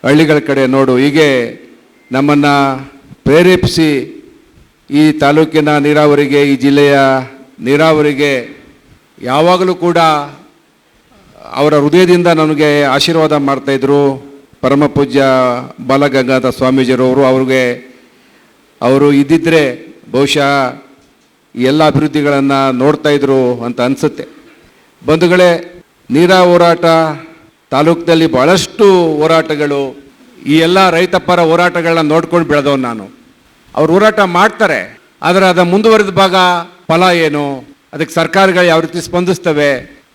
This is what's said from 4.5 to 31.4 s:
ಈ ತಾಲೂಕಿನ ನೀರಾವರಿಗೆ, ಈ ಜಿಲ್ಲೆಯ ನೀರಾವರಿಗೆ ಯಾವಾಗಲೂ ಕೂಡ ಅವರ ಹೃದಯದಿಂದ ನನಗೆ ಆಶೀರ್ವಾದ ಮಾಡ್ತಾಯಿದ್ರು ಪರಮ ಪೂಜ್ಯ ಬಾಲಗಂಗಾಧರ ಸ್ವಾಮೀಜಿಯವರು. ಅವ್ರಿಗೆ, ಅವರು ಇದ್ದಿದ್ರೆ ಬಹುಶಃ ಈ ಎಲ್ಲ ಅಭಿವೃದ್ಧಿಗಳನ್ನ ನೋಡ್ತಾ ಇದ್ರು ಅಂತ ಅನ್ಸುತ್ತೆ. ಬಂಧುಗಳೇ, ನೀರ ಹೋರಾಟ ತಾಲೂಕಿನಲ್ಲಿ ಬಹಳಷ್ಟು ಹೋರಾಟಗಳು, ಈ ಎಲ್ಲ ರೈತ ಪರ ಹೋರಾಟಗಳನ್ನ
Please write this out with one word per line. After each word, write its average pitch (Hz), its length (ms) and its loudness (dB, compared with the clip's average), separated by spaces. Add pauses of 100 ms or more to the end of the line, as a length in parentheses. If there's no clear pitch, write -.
ಈ 151 220 2
ತಾಲೂಕಿನ 151 680 0
ನೀರಾವರಿಗೆ, 143 760 2
ಈ - 20 2
ಜಿಲ್ಲೆಯ 143 420 2 (640)
ನೀರಾವರಿಗೆ 143 880 0 (720)
ಯಾವಾಗಲೂ 175 540 0
ಕೂಡ 175 220 -2 (1600)
ಅವರ 151 240 0
ಹೃದಯದಿಂದ 175 500 2
ನನಗೆ 151 560 0
ಆಶೀರ್ವಾದ 151 500 0
ಮಾಡ್ತಾಯಿದ್ರು 139 960 -2 (320)
ಪರಮ 139 240 0
ಪೂಜ್ಯ 139 380 0 (640)
ಬಾಲಗಂಗಾಧರ 131 640 0
ಸ್ವಾಮೀಜಿಯವರು. 127 760 0
ಅವ್ರಿಗೆ, 131 360 0 (1200)
ಅವರು 139 320 2
ಇದ್ದಿದ್ರೆ 151 720 0 (240)
ಬಹುಶಃ 139 640 -2 (800)
ಈ 120 80 -4
ಎಲ್ಲ 147 200 2
ಅಭಿವೃದ್ಧಿಗಳನ್ನ 139 880 0
ನೋಡ್ತಾ 147 380 0
ಇದ್ರು 131 540 0
ಅಂತ 120 180 -8
ಅನ್ಸುತ್ತೆ. 135 440 -4 (800)
ಬಂಧುಗಳೇ, 170 800 0 (280)
ನೀರ 175 220 2
ಹೋರಾಟ 175 520 2 (840)
ತಾಲೂಕಿನಲ್ಲಿ 165 560 0
ಬಹಳಷ್ಟು 170 880 0
ಹೋರಾಟಗಳು, 151 800 -2 (500)
ಈ 147 120 2
ಎಲ್ಲ 180 320 2
ರೈತ 180 260 0
ಪರ 180 240 0
ಹೋರಾಟಗಳನ್ನ 170 680 0